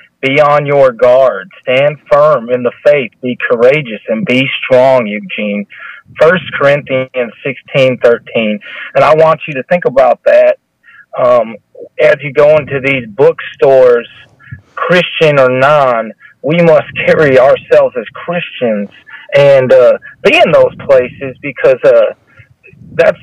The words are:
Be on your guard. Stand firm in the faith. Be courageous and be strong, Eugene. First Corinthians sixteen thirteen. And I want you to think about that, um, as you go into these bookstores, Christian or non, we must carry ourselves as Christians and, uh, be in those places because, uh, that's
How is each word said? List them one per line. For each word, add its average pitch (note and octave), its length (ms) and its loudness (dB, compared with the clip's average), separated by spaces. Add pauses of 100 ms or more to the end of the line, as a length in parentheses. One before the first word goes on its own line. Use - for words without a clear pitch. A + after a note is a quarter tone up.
(220)
Be C3+ 180 -2
on D3 280 0
your C#3 240 2
guard. A#2+ 580 0 (140)
Stand C3 340 -2 (140)
firm C#3+ 400 0
in B2+ 100 -2
the A#2+ 100 -4 (140)
faith. C#3+ 260 0 (100)
Be B2+ 140 -6 (140)
courageous B2 580 0
and A2 160 -6
be C3 240 -2 (160)
strong, B2+ 440 2
Eugene. G#2 580 -8 (560)
First D#3+ 220 0 (100)
Corinthians C3 800 -4 (100)
sixteen C3 540 -2
thirteen. A2+ 640 -2 (340)
And C3+ 100 0
I D3 120 2
want D#3+ 320 2
you D3+ 80 -12
to C3 80 -8
think F3+ 220 -4
about B2+ 400 0
that, B2 340 2 (580)
um, B2 380 0 (440)
as D3+ 220 2
you C#3+ 120 -12
go D3+ 240 4
into C#3 260 -6
these C3+ 240 -4
bookstores, B2+ 1000 2 (680)
Christian E3 640 -2
or B2+ 100 4
non, B2+ 640 0 (280)
we E3 160 -2
must D#3+ 300 2 (180)
carry C3+ 340 2
ourselves C3+ 580 2
as A2 160 -8
Christians A2+ 760 -8 (480)
and, C#3 340 4
uh, A#2+ 260 4 (260)
be B3+ 120 2
in D#4 160 2
those C3 240 2 (120)
places B2+ 540 -2
because, C3+ 440 -2
uh, A#2 300 2 (760)
that's - 300 0